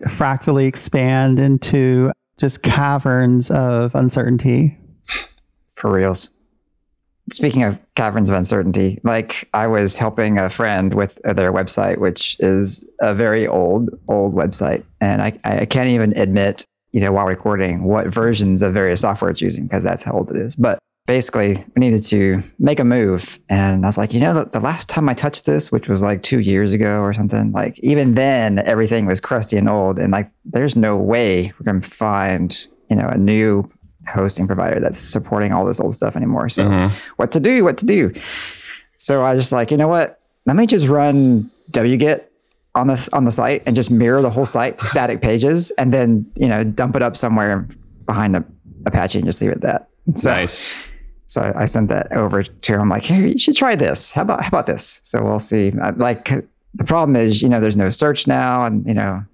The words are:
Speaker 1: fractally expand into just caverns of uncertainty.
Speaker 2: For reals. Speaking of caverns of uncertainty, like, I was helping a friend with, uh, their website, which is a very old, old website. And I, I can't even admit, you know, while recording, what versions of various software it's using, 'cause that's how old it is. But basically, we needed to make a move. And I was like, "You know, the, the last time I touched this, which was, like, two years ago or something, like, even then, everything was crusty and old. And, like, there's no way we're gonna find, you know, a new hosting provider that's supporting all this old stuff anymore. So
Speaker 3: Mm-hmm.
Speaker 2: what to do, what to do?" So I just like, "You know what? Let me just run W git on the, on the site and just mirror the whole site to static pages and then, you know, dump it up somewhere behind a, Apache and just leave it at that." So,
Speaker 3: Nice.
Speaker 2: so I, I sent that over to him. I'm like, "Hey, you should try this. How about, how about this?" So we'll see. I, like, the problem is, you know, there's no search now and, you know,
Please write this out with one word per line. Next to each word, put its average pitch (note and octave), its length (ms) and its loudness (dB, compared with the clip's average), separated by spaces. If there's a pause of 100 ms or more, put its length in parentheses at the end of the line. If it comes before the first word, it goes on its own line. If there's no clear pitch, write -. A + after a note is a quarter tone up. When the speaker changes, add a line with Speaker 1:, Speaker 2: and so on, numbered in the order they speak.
Speaker 1:
fractally C3+ 560 0
expand C3 720 2
into C3 720 2 (280)
just - 240 -2
caverns B2+ 880 2
of B2 420 0
uncertainty. B2+ 840 2 (1000)
Speaker 2:
For G#2+ 160 -4
reals. F#2+ 400 -2 (1000)
Speaking B2+ 320 0
of G2+ 160 -2 (160)
caverns G#2+ 320 0
of G2 80 2
uncertainty, F#2+ 680 0
like, A2+ 500 -4
I A2 140 0
was G#2 280 0
helping G#2+ 420 0
a F#2+ 120 0
friend G2 440 0
with, G2+ 300 -2
uh, G#2+ 100 -2
their F#2 200 2
website, F#2+ 460 -2
which - 400 -2
is F#2+ 500 0 (100)
a G#2+ 140 0
very A2 340 0
old, F#2 420 0 (200)
old G2+ 260 0
website. E2+ 480 -2 (160)
And G2+ 220 0
I, G#2+ 240 -4
I G#2+ 200 -2
can't B2+ 240 0
even A2 280 2
admit, G2 480 0 (260)
you A2 80 0
know, G2 140 2
while G2 120 0
recording, F#2+ 600 -2
what G2+ 220 0
versions G2+ 540 0
of F#2+ 120 0
various F#2+ 280 0
software G2+ 300 -2
it's - 100 -6
using, - 280 -4
'cause F#2+ 140 -2
that's F2+ 200 -4
how - 80 -8
old - 200 -4
it - 60 -4
is. A#2+ 200 -6
But A#2+ 220 0 (280)
basically, A#2 480 0 (200)
we B2 40 2
needed A2+ 240 2
to F#2+ 400 0 (160)
make C#3+ 200 0
a C3 40 2
move. A2 560 0 (100)
And F#2+ 360 2
I - 20 2
was G#2 100 -2
like, G#2+ 160 -2
"You A#2+ 60 2
know, E3 140 2
the, D#3+ 160 0
the A2 100 -4
last D3 300 -4
time D#3 200 0
I B2 40 0
touched - 320 -6
this, D3 260 -2
which - 160 -2
was, G2 140 0
like, G2+ 220 -2
two B2+ 160 0
years G2 340 2
ago G#2 280 0
or G2+ 120 0
something, G#2+ 400 0
like, G#2 260 -4
even C3+ 360 2
then, A#2+ 440 2
everything A2 460 0
was F#2 160 0
crusty A2+ 360 -2
and G#2 120 2
old. F#2+ 280 0
And, G2 140 0
like, G2 180 -2 (160)
there's B2+ 300 -2
no A2 220 2
way G2 600 0
we're - 80 -10
gonna G2 160 0
find, F#2+ 840 -4 (220)
you G#2+ 80 0
know, G2 100 -2
a A2+ 100 -2
new G2+ 480 2 (420)
hosting F#2+ 400 -2
provider F2+ 340 -2
that's - 180 -2
supporting G#2 540 -2
all F#2+ 120 0
this F#2+ 140 -2
old A2 160 -2
stuff G#2+ 220 -4
anymore. - 320 -2
So G2 200 0
Speaker 3:
Mm-hmm. F#2+ 240 2 (220)
Speaker 2:
what A#2+ 160 -2
to E3 80 2
do, A3+ 240 4
what C#3+ 160 2
to G#3 60 -2
do?" F#3 260 2 (880)
So C#3 260 0
I C3 120 2
just C3 160 0
like, A#2+ 200 0
"You D3+ 60 2
know D3+ 100 4
what? E3+ 320 0 (260)
Let C3+ 100 2
me A3 120 4
just F3+ 200 2
run C#3 560 4 (280)
W A#2+ 260 2
git D3 320 0 (460)
on B2 120 2
the, B2+ 260 -2
on C#3 120 2
the A#2 60 2
site A2+ 340 0
and A#2 100 2
just A#2 160 0
mirror A#2+ 300 4
the B2+ 100 2
whole B2+ 160 0
site A#2+ 320 -2
to A2 60 -4
static A#2+ 360 -2
pages C3+ 560 2
and C3 160 2
then, A#2 320 2 (100)
you C3+ 120 0
know, A2 160 0
dump A#2 320 -2
it B2+ 80 0
up A2+ 120 -2
somewhere G#2+ 520 0 (400)
behind G2+ 280 0
a, E2 80 -2 (440)
Apache F#2 320 0
and - 80 -2
just - 140 -2
leave G#2 100 0
it - 60 -4
at - 40 -12
that." - 280 -4 (260)
So, C3+ 160 0
Speaker 3:
Nice. - 420 -2 (540)
Speaker 2:
so - 140 -2
I, G2+ 200 -2
I A2 40 0
sent A2 240 0
that - 220 -4
over G2+ 320 0
to - 300 -4
him. G#2 80 2
I'm G#2 80 2
like, G2 140 -2
"Hey, F#3+ 260 2
you - 80 0
should C4+ 180 2
try B3+ 200 2
this. - 360 -2
How D3+ 120 -2
about, - 180 -2
how - 80 -6
about E3+ 160 -2
this?" - 400 -6
So A#2 180 -2
we'll G#2 160 0
see. G#2 320 0 (100)
I, G2+ 100 -2
like, A#2+ 380 -2 (440)
the - 100 -4
problem D#3+ 320 2
is, A2+ 260 2
you - 60 2
know, A#2 140 4
there's G#2+ 160 2
no F#2+ 120 2
search D3 380 0
now B2+ 380 0
and, G#2+ 200 -2
you A#2 100 -2
know, G2 260 -2 (120)